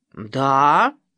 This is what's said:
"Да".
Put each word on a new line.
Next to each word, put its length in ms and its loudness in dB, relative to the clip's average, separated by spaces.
"Да". 840 0